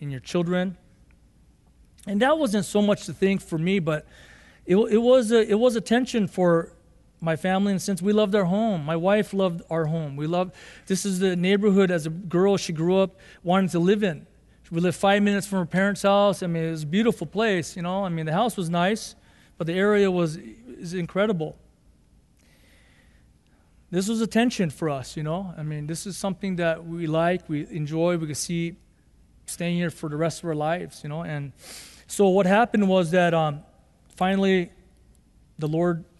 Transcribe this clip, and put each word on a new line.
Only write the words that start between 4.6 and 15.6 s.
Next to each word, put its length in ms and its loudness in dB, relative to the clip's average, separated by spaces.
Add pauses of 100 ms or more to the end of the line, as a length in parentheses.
it, 100 4
it 220 4
was 340 6
a, 80 6
it 180 2
was 160 4
a 60 -2
tension 480 0
for 420 2 (500)
my 160 0
family, 360 0
and 80 0
since 220 -4
we 100 2
loved 220 2
our 100 4
home, 400 0
my 120 -4
wife 360 2
loved 380 -2
our 160 -2
home. 280 -4
We 120 -6
loved, 280 -2 (320)
this 200 -2
is 140 -2
the 140 2
neighborhood 560 4
as 140 0
a 60 -4
girl 480 0
she 160 -6
grew 240 2
up 200 0 (240)
wanting 280 2
to 80 0
live 240 2
in. 240 -4 (440)
We 100 -2
lived 180 0
five 240 4
minutes 240 0
from 140 -4